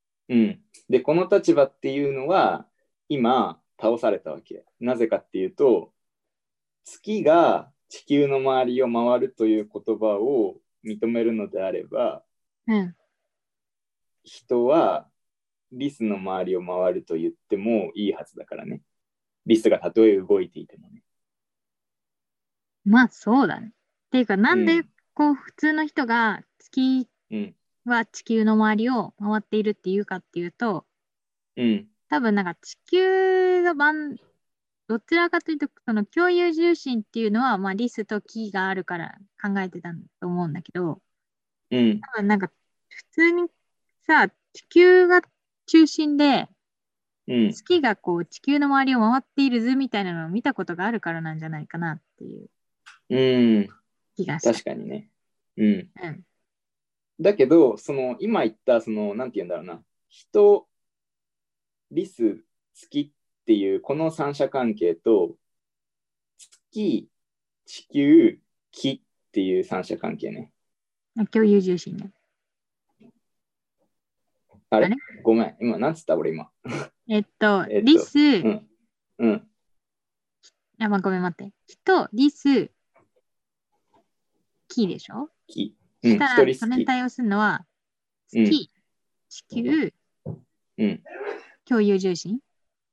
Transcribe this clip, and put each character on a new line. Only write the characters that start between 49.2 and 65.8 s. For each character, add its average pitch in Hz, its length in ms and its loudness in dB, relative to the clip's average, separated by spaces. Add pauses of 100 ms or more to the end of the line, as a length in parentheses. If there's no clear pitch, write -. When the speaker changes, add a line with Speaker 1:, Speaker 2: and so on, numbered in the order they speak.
Speaker 2:
っ - 20 -16 (120)
て 277 120 2
い - 20 2
る 240 140 0
図 254 140 0
み 269 120 -2
た 208 120 -4
い 202 40 -4
な 180 80 -6
の 165 140 -8
を - 20 -10
見 196 140 -4
た 277 100 -2
こ 185 140 -6
と 170 100 -8
が 175 80 -6
あ 214 60 -2
る 226 100 -4
か - 120 -8
ら 165 100 -8
な 160 120 -10
ん 160 40 -10
じ 160 80 -12
ゃ - 20 -12
な 160 100 -10
い 151 80 -14
か - 120 -14
な 170 140 -6
っ 156 100 -14 (160)
て - 60 -18
い - 120 -16
う - 140 -20 (580)
Speaker 1:
う 127 520 4
ん。 98 80 -2 (460)
Speaker 2:
気 - 120 -6
が 160 120 -6
し - 40 -10
た。 - 100 2
Speaker 1:
確 - 120 -6
か - 100 -8
に - 120 -14
ね。 - 240 -14 (460)
う 107 100 0
ん。 95 240 0 (120)
Speaker 2:
う 120 40 -14
ん。 151 180 -16 (920)
Speaker 1:
だ - 140 2
け 131 140 4
ど、 135 320 6
そ - 160 -8
の、 127 260 -4
今 196 220 -2
言 113 80 0
っ - 40 -20
た、 117 280 0
そ 113 80 -10
の、 104 240 -4
な 120 100 -8
ん 123 80 -12
て - 40 -8
言 95 80 -6
う - 20 -16
ん - 20 -16
だ 87 80 -6
ろ 80 60 -10
う - 20 -18
な。 87 180 -16 (260)
人、 - 580 2 (1200)
リ 170 160 -4
ス、 107 380 -4 (300)
月 - 380 -8
っ - 340 -20
て 113 80 6
い 98 220 -2
う、 92 40 -4
こ - 140 -6
の 160 160 -4
三 143 240 -6
者 143 160 -2
関 120 240 -2
係 87 200 -2
と、 98 420 0 (1400)